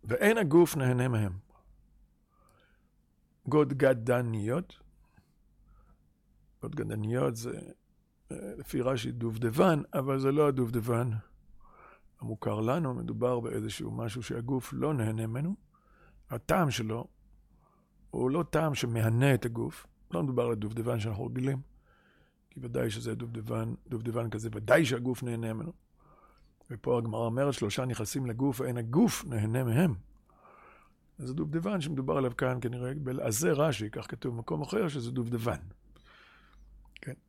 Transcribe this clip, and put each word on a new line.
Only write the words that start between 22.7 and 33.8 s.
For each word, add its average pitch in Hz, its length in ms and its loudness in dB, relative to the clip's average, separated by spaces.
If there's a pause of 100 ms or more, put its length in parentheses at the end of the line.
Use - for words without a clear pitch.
שזה 113 240 -6
דובדבן, 117 600 -4 (120)
דובדבן 117 440 -4
כזה, 110 220 -4
ודאי 110 320 6
שהגוף 123 380 0
נהנה 113 300 -4
ממנו. 110 200 -6 (1000)
ופה 123 280 0
הגמרא 113 280 -2
אומרת, 131 280 0
שלושה 120 300 -2
נכנסים 123 420 -4
לגוף, 123 340 0
ואין 127 160 -2
הגוף 127 480 2
נהנה 120 400 0
מהם. 123 300 4 (1200)
אז 123 100 -8
זה 131 60 -6
דובדבן 165 460 -2
שמדובר 143 360 -2
עליו 127 200 0
כאן, 127 240 0
כנראה, 123 340 -4
בל-, 135 260 -4
אז 113 180 0
זה 170 140 4
רש"י, 131 380 2